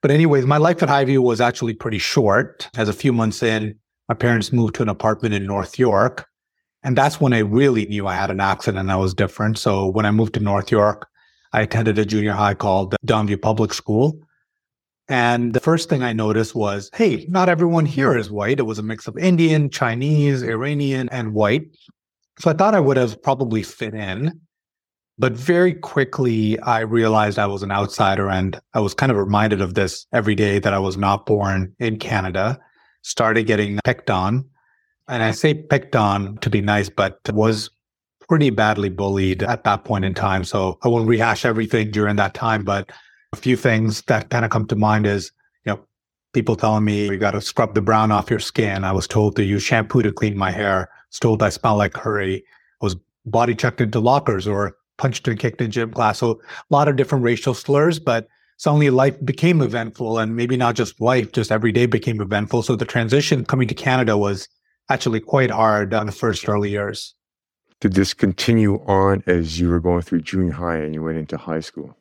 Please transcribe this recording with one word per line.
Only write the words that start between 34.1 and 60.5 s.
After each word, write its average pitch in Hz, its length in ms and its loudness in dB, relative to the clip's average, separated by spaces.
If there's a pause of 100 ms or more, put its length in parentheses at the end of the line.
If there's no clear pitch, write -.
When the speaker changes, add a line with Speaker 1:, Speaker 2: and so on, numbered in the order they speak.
Speaker 1:
And 120 140 -4
I 110 80 0
say 151 240 0
picked - 400 -2
on 101 420 0
to 107 140 -4
be 104 100 0
nice, 104 260 0
but 95 300 -2 (160)
was 110 380 0 (580)
pretty 147 220 4
badly 104 380 0
bullied 95 520 -2
at 113 220 -4
that 101 200 0
point 101 220 -2
in 95 80 -2
time. 95 300 -2
So 95 400 -2
I - 40 2
won't 117 200 2
rehash 113 380 0
everything 110 440 0
during 104 280 0
that 98 180 -2
time, 110 280 -2
but 98 280 -4 (420)
a - 20 -14
few 123 220 0
things 113 460 0
that - 260 -2
kind 120 160 0
of 107 60 -2
come 107 160 -2
to 117 80 -2
mind 107 320 2
is, 101 240 -2 (340)
you 107 80 -4
know, 98 60 -8 (540)
people 117 220 0
telling 107 300 2
me, 104 220 0
"You 101 100 -4
gotta 101 240 0
scrub 107 320 -2
the 104 80 2
brown 110 300 2
off 101 180 0
your 110 100 0
skin." 101 440 -4
I 95 80 -2
was 95 160 -2
told 107 280 2
to 107 80 0
use 98 200 0
shampoo 113 400 0
to 104 80 0
clean 101 260 -2
my 95 140 -2
hair. 95 400 -2
I - 40 -20 (140)
was - 100 -16
told 110 240 2
I 104 60 2
smell 110 260 0
like 101 180 0
curry. 98 520 -4 (360)
I 113 40 -4
was 92 100 -2 (300)
body 117 300 0
checked 123 260 -2
into 110 180 0
lockers 120 480 0
or 101 280 -4 (220)
punched - 300 -4
and 113 120 -4
kicked - 220 -4
in 113 100 -4
gym 113 200 -4
class. 110 280 0
So 117 120 0
a - 80 -4 (300)
lot 147 180 4
of 139 100 0
different 131 260 0
racial 120 300 0
slurs, 151 460 2
but 117 280 -2 (300)
suddenly 147 320 2
life 135 340 2
became 160 380 2
eventful, 113 580 -4
and 110 160 -4
maybe 120 220 -2